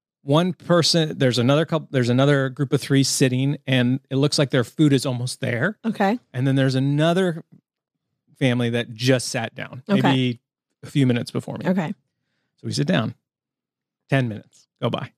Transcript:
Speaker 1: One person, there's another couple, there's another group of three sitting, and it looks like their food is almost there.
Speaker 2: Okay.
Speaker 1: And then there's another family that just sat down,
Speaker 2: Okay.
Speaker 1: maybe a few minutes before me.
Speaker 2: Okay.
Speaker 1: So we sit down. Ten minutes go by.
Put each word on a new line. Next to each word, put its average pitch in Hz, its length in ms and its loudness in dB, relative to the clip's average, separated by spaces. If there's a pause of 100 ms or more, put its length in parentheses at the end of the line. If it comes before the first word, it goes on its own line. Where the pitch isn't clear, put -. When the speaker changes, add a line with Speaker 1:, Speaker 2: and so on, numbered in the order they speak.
(240)
Speaker 1:
One 160 300 2
person, 165 680 0
there's 123 180 2
another 139 280 2
couple, 156 260 -4
there's 123 180 0
another 135 400 2
group 131 240 -4
of 139 80 0
three 135 220 2
sitting, 131 540 0 (100)
and 127 320 2 (100)
it 135 60 -6
looks 143 240 0
like 143 100 0
their 131 140 2
food 151 280 2
is 135 140 2
almost 123 340 -6
there. 120 460 -4
Speaker 2:
Okay. 214 320 0 (160)
Speaker 1:
And 127 140 -2
then 135 80 2
there's 135 180 2
another 156 680 0 (960)
family 123 320 0
that 117 240 -4
just 123 340 0
sat 113 240 -6
down, 123 340 -14
Speaker 2:
Okay. 196 140 2
Speaker 1:
maybe 131 380 0 (420)
a 131 60 -20
few 139 180 2
minutes 120 240 0
before - 280 -8
me. 117 100 -6
Speaker 2:
Okay. 185 260 -2 (640)
Speaker 1:
So - 100 -20
we 110 60 -6
sit 143 140 -2
down. 131 260 -2 (960)
Ten 135 180 2
minutes - 400 -14 (140)
go 123 80 -2
by. - 280 -8